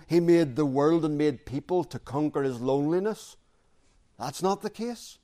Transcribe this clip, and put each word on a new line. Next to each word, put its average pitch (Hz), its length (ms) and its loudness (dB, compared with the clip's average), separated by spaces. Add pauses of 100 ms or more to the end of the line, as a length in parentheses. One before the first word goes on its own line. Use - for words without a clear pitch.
he 165 140 2
made 170 360 4
the 151 100 2
world 147 380 2
and 151 120 0
made 147 300 0
people 151 380 -4
to - 140 -12
conquer 147 440 -2
his 131 180 -2
loneliness. 151 760 -2 (840)
That's 135 240 -10
not 196 200 0
the 208 80 -6
case. 233 540 -12